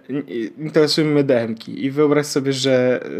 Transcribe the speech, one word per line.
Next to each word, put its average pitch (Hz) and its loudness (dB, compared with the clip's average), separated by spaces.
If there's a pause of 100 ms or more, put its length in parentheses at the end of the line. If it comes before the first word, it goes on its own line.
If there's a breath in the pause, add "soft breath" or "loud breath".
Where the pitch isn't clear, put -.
i-, 120 -6
interesują 151 2
mnie 147 2
D 127 2
M 113 -4
ki. 113 -12
I 139 -2
wyobraź 147 2
sobie, 139 -2
że, 127 2 (200)